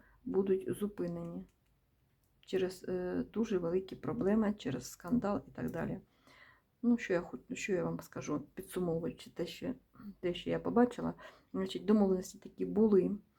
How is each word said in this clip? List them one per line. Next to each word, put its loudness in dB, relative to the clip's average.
будуть 2
зупинені -4
через, -2
е, -2
дуже 0
великі -2
проблеми, 2
через -6
скандал 0
і -20
так -6
далі. -4
Ну, 4
що -2
я 2
хот-, -10
що -2
я 2
вам -2
скажу: -6
підсумовуючи -4
те, -4
що, -6
те, -2
що -6
я 0
побачила, 2
значить, -4
домовленості 4
такі -6
були. 6